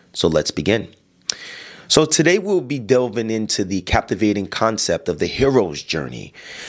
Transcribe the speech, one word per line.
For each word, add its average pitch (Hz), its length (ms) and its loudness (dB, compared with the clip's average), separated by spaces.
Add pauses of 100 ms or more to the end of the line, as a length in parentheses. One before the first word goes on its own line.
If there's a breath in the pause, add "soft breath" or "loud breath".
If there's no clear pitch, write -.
(120)
So - 160 0
let's 78 240 2
begin. 95 380 -2 (1000 loud breath)
So 156 140 6
today 165 340 4
we'll 190 220 0
be 139 200 -4
delving 113 520 0
into 110 320 -2
the 92 160 -4
captivating 104 680 0
concept 110 600 -2
of 87 120 -4
the 95 60 2
hero's 113 560 0
journey. 62 520 -8 (360 loud breath)